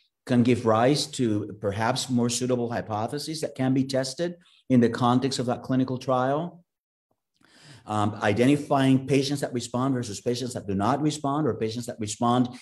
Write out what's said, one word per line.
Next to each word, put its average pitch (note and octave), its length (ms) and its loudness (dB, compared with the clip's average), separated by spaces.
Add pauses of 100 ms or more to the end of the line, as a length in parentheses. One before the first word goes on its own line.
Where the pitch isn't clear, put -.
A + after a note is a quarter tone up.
(260)
can B2 160 4
give A#2 240 4
rise A#2+ 400 4
to G#2+ 540 -2
perhaps A2+ 500 -2
more A#2+ 200 2
suitable A#2+ 420 -2
hypotheses A#2+ 720 -6
that - 140 -6
can C3 180 0
be C3+ 100 2
tested C3+ 520 -4 (340)
in C3 100 6
the A#2 100 6
context B2+ 500 0
of B2 80 -2
that A#2 140 -4
clinical C3 360 -2
trial. C3+ 640 -2 (1200)
Um, G#2+ 380 -2
identifying C3 840 4
patients C#3 360 0
that C#3 100 -4
respond B2+ 420 -2
versus G#2 280 -6
patients A#2+ 320 -4
that G2+ 120 -8
do G2+ 80 -4
not A2+ 280 2
respond, D3+ 440 -2
or D3 80 0
patients A2+ 340 -6
that A#2 120 -12
respond A#2+ 480 0 (140)